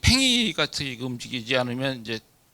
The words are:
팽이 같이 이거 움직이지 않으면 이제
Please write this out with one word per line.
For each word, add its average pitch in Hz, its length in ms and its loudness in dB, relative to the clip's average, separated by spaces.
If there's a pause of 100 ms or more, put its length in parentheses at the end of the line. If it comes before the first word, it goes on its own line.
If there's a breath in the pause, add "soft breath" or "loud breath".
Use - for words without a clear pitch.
팽이 240 520 4
같이 143 380 -2
이거 120 140 -8
움직이지 120 500 -4
않으면 127 460 -2
이제 113 180 -6 (340)